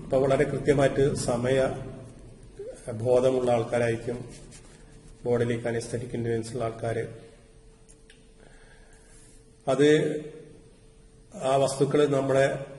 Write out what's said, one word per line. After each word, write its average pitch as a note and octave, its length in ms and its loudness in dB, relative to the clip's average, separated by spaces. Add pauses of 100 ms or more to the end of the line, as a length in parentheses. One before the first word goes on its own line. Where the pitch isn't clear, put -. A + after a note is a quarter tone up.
അപ്പൊ C3+ 180 0
വളരെ C3+ 220 4
കൃത്യമായിട്ട് C#3 720 2
സമയ B2+ 600 0 (1160)
ബോധമുള്ള B2 600 2
ആൾക്കാരായിരിക്കും A#2+ 800 -2 (960)
bodily A#2+ 280 2
kinesthetic A2+ 580 -6
ഇന്റലിജൻസ് A#2 400 -4
ഉള്ള B2 100 -4
ആൾക്കാര്. A2+ 440 -4 (2500)
അത് D3 540 4 (1120)
ആ C3+ 200 0
വസ്തുക്കൾ C#3 520 2
നമ്മളെ C3+ 580 2 (140)